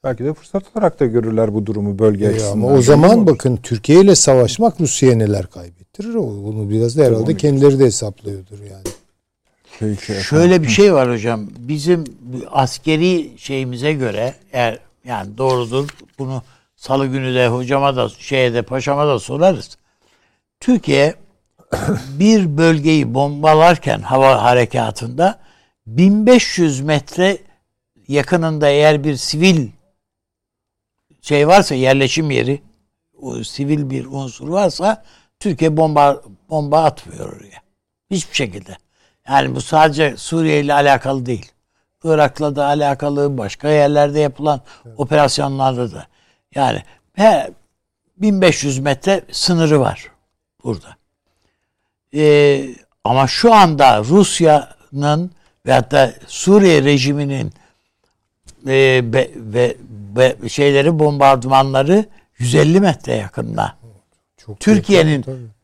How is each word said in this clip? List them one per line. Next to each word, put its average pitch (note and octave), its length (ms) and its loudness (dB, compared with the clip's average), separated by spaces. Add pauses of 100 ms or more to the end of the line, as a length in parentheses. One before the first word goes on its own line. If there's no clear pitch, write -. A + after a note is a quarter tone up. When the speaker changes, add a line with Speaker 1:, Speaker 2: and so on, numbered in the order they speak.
Speaker 1:
Belki B2 200 -6
de D3+ 100 -4
fırsat - 280 -10 (140)
olarak G#3+ 240 -2
da C#3 60 2
görürler A2+ 480 -2
bu G#2+ 120 -4
durumu G2+ 320 -6
bölge G#2+ 260 0
Speaker 2:
E, A2+ 40 2
Speaker 1:
açısından. A2 240 -4
Speaker 2:
ama G#2+ 140 -2
o C3+ 160 4
zaman D3 280 6
Speaker 1:
Değil A#3 120 4
mi? F#3+ 40 4
Speaker 2:
bakın B2+ 300 0
Türkiye A#2+ 440 2
ile G3 140 6
savaşmak B2+ 680 2
Rusya'ya C3 360 2
neler G2+ 300 -2
kaybettirir. C3+ 680 -16
O, A3+ 120 -4
bunu G#2 440 -8
biraz A2+ 260 -2
da D#3 60 4
Speaker 1:
Tabii B2+ 120 4
Speaker 2:
herhalde A2 160 -2
Speaker 1:
onu - 60 -2
Speaker 2:
kendileri C#3 420 2
de C3+ 60 6
hesaplıyordur G2+ 760 -6
yani. F#2+ 220 -20 (960)
Speaker 1:
Peki G#2+ 240 -6
efendim. G2 200 -8
Speaker 3:
Şöyle E3+ 400 2
bir C3+ 60 -4
şey G3 260 4
var C3 160 2
hocam. A2 360 -4 (120)
Bizim D3+ 460 -4 (160)
bu B2 160 -16 (140)
askeri D#3 880 -2
şeyimize C3 540 -6
göre A#2+ 420 -4 (180)
eğer A#2+ 260 -4 (260)
yani G#2+ 340 -12
doğrudur, C3 500 -4 (300)
bunu C3 240 -10 (340)
salı C3+ 300 -4
günü C3 280 -6
de B2+ 140 2
hocama C3 480 -2
da A#2 120 -4 (100)
şeye B2+ 360 -2
de A#2+ 80 -2
paşama C#3 440 -4
da C#3 120 -2
sorarız. C#3+ 600 -4 (840)
Türkiye D#3 540 0 (580)
<coughs> - 220 -6 (240)
bir F#3+ 380 2
bölgeyi D#3 580 0
bombalarken D3 880 2
hava C3 420 2
harekatında B2 960 -2 (480)
bin F#3+ 400 2
beş B3 320 4
yüz D3 220 0
metre D#3 580 -2 (680)
yakınında D3+ 600 -2
eğer D3 360 2
bir D3 120 -2
sivil D3+ 520 0 (1500)
şey D3 260 2
varsa, F#3 260 4
yerleşim C3+ 560 0
yeri, B2+ 320 -2 (600)
o A#2+ 220 -10
sivil C#3+ 460 -6
bir C3 160 -8
unsur C3+ 420 -14
varsa G3 560 -4 (360)
Türkiye D#3+ 360 -2
bomba, D3 460 2 (280)
bomba D3+ 340 -2
atmıyor - 520 -6
oraya. - 220 -20 (520)
Hiçbir F#3+ 260 -8
şekilde. G2+ 400 -10 (520)
Yani C3+ 260 0
bu C3 60 -8
sadece D3+ 560 0
Suriye D#3+ 440 -2
ile C#3+ 140 -2
alakalı C3+ 520 0
değil. A#2+ 260 -8 (520)
Irak'la D3+ 520 0
da C#3+ 100 -2
alakalı, C#3+ 720 -2
başka G#2+ 300 -8
yerlerde D3 520 2
yapılan C#3+ 400 -4 (260)
Speaker 2:
Evet. A2+ 140 -20
Speaker 3:
operasyonlarda C3+ 920 -2
da. - 140 -18 (480)
Yani B2 280 -4 (300)
he, G3+ 380 2 (680)
bin G3 240 0
beş F3 240 2
yüz C#3 140 -4
metre D3 440 -2 (100)
sınırı D#3+ 480 0
var G#2 300 -4 (540)
burada. A2 320 -12 (1160)
Ee, C#3+ 540 2 (360)
ama B2+ 220 2
şu A3+ 280 2
anda C#3+ 500 4
Rusya'nın D3+ 1300 0 (360)
ve B2+ 60 0
hatta C3 400 2 (140)
Suriye F#3 580 4
rejiminin, C#3 640 -2 (1160)
e, C3 460 2
be-, A2 240 0
ve, A#2 400 -4 (400)
ve B2 320 0
şeyleri, C#3+ 500 0
bombardımanları C#3 1040 2 (340)
yüz B2 160 -4
elli D#3 260 4
metre E3 340 -2
yakınına. A2 640 -8 (600)
Speaker 2:
Çok - 240 -20
Speaker 3:
Türkiye'nin F#3+ 500 2
Speaker 2:
yakın, C#3 120 -2 (100)
tabii. B2 140 -16 (180)